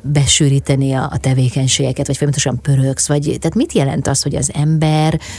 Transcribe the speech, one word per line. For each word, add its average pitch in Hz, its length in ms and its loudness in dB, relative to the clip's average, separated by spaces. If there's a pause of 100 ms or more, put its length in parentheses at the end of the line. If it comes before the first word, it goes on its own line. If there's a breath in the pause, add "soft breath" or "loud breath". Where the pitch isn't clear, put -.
besűríteni 139 920 2
a, 131 200 -2
a 131 40 -4
tevékenységeket, 131 880 0
vagy 139 100 -2
folyamatosan 143 440 -2
pörögsz, 135 460 0
vagy, 147 160 2
tehát 165 320 -2
mit 294 180 0
jelent 147 340 0
az, 139 140 0
hogy 143 140 -4
az - 180 -2
ember 156 680 2 (200 loud breath)